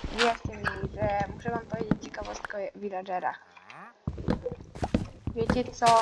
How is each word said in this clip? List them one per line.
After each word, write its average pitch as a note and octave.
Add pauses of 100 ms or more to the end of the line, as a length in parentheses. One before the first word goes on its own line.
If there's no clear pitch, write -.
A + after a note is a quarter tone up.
(120)
wierzcie A3
mi, G3+ (300)
że G3+ (100)
muszę -
wam A3+
powiedzieć A3
ciekawostkę G#3
o G3
villagerach. F#3 (1800)
Wiecie, A#3+
co - (160)